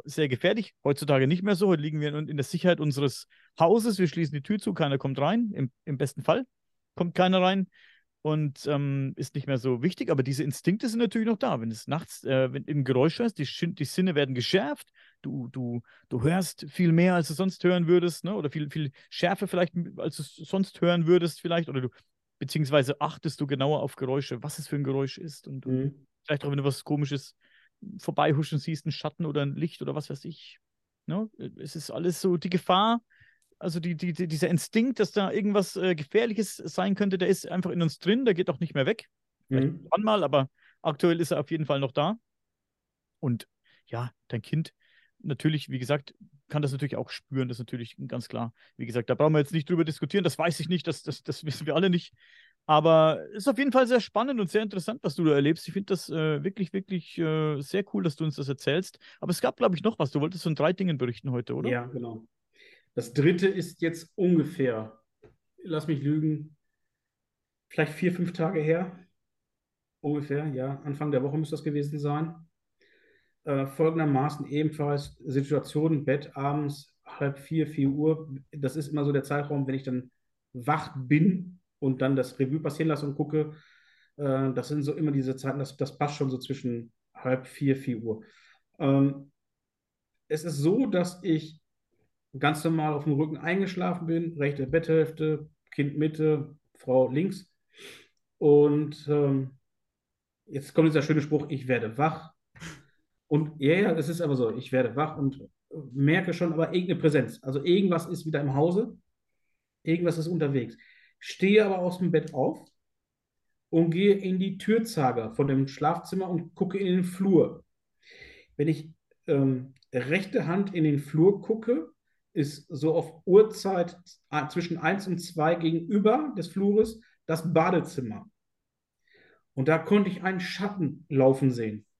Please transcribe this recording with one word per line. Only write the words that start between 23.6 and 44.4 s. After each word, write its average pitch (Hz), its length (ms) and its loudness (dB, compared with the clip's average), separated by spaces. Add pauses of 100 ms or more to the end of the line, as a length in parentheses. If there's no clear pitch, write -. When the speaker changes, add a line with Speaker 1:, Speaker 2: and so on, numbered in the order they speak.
Speaker 1:
auf 139 140 -6
Geräusche, 131 480 -4
was 147 160 -10
es 151 80 -14
für - 80 -6
ein 143 80 -2
Geräusch 135 340 -2
ist 165 300 -16
und, 135 180 -12
und 131 80 -2
Speaker 2:
Mhm. 135 320 -4 (180)
Speaker 1:
vielleicht 147 220 -4
auch, 143 60 -2
wenn 143 60 -2
du 139 60 -2
was 139 200 0
Komisches, 143 520 -4 (640)
vorbeihuschen 151 600 0
siehst, 160 260 -6
ein 156 60 -2
Schatten 156 340 -8
oder 147 160 -2
ein 143 140 -4
Licht 151 260 -6
oder 143 140 -6
was 147 160 -10
weiß 139 140 -12
ich, - 340 -18 (480)
ne? 196 200 -4 (300)
Es - 180 -14
ist 156 140 -12
alles 160 320 -4
so 180 160 0
die 175 140 -4
Gefahr, 202 500 2 (580)
also 175 200 -4
die, 170 160 -4
die, 175 180 -4
die, 175 140 -4
dieser 160 220 0
Instinkt, 226 500 0
dass 208 120 2
da 196 200 0
irgendwas, 202 440 0
äh, 185 180 2
Gefährliches 208 640 0
sein 185 400 -2
könnte, 196 240 0
der - 80 2
ist - 200 0
einfach 180 220 -2
in 170 140 0
uns 156 160 -2
drin, 233 260 2
der 220 80 4
geht 180 160 0
auch 160 100 -4
nicht 165 140 -6
mehr 135 140 2
weg. 220 200 -4 (420)
Vielleicht 135 180 2
Speaker 2:
Mhm. - 240 -6
Speaker 1:
wann 180 100 2
mal, 214 220 2
aber 139 260 2 (320)
aktuell 165 380 2
ist 160 100 0
er 151 100 0
auf 143 120 -4
jeden 156 160 -2
Fall 139 120 0
noch 135 120 -2
da. 175 260 0 (1040)
Und 123 280 -2 (380)
ja, 120 260 -8 (180)
dein 117 120 -4